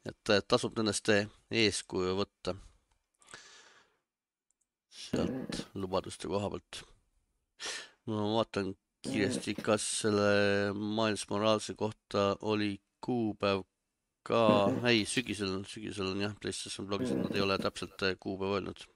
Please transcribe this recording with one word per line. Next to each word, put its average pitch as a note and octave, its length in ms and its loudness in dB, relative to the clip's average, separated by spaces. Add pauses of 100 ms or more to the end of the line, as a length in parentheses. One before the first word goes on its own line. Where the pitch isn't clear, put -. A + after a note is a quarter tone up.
et, - 300 -6
äh, G2+ 120 8
tasub A#2+ 320 2
nendest, G#2+ 360 0
äh, G#2 160 6 (220)
eeskuju F#2+ 680 0
võtta F#2+ 380 -4 (2250)
sealt - 680 -4 (120)
lubaduste F#2+ 580 -4
koha G2 200 0
pealt. - 320 -12 (1200)
Ma G#2+ 200 -2
vaatan G#2 460 0 (320)
kiiresti, G#2 500 -2
kas G#2+ 300 0 (120)
selle G2+ 760 2
Miles G#2+ 540 -2
Moralese G#2+ 480 2
kohta G2+ 640 0
oli G#2 360 -2 (220)
kuupäev G#2 680 0 (640)
ka. A2+ 160 4 (420)
Ei, A#2 220 4
sügisel G#2 440 -2
on, F#2+ 140 -4
sügisel F#2+ 480 -6
on G2 100 -2
jah, G#2 120 -4
PlayStation - 520 -8
blogis, G2 240 -2
nad F#2 200 -2
ei G2+ 120 0
ole G2 160 2
täpselt, - 440 -6
äh, F#2+ 120 2
kuupäeva G2 440 -2
öelnud. F2+ 260 -8 (120)